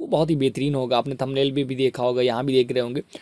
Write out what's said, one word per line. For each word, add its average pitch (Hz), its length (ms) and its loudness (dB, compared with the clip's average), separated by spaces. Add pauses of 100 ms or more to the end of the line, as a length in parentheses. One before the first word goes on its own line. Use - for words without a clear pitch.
वो - 60 -10
बहुत 160 240 2
ही 160 60 2
बेहतरीन 135 380 0
होगा। 127 240 0
आपने 135 160 -2
थंबनेल 135 380 0
में 139 120 0
भी 131 100 -6
देखा 127 280 0
होगा, 123 200 2
यहाँ 123 220 0
भी 139 80 0
देख 127 200 4
रहे 127 80 0
होंगे, 123 200 -4 (220)